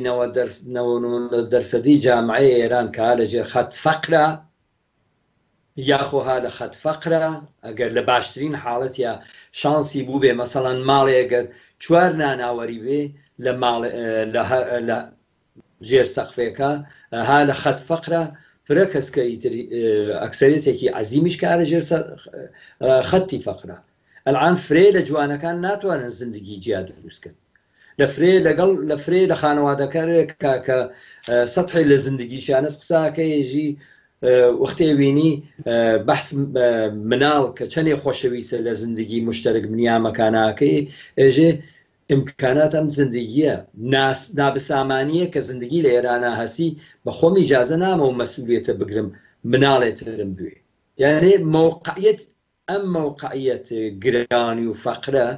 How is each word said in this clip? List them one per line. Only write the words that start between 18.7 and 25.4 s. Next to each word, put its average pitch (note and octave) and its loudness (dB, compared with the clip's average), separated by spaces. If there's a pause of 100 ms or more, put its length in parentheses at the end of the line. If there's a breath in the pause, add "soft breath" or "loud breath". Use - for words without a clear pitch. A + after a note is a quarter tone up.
فرە F3 4
کەس D3 -4
کە C3 -2
ئیتری، A#2 -4
ئە، A#2 -6 (360)
ئەکسەریەتێکی C#3 2
عەزیمیش C3 -2
کە F3 -4
ها E3+ 2
لە E3+ 2
ژێر D#3+ 0
سە-، - -2 (760 soft breath)
ئە، B2+ 2 (120)
خەتی F#3 0
فەقرە. F2+ -12 (480 soft breath)
ئەلعان C#3+ 2
فرێ F3 4
لە F#3 4
جوانەکان D3 -4